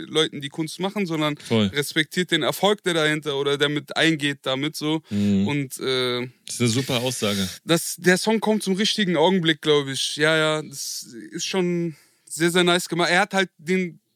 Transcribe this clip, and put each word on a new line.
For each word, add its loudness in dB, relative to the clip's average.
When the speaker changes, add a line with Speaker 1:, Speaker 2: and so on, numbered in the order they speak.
Speaker 1:
Leuten, -2
die -10
Kunst -8
machen, -2
sondern -2
Speaker 2:
Voll. 2
Speaker 1:
respektiert -2
den 2
Erfolg, 0
der -2
dahinter 0
oder 0
der 2
mit -6
eingeht 2
damit -2
so.“ -2
Speaker 2:
Mhm. 2
Speaker 1:
Und, -4
äh, -2
Speaker 2:
Das -10
ist -4
eine 4
super 0
Aussage. -2
Speaker 1:
das, 0
der 4
Song 0
kommt 0
zum 0
richtigen 0
Augenblick, 4
glaub 2
ich. -4
Ja, 4
ja, 0
das -10
ist -6
schon -2
sehr, 0
sehr 4
nice 2
gemacht. 0
Er 4
hat -2
halt 0
den -4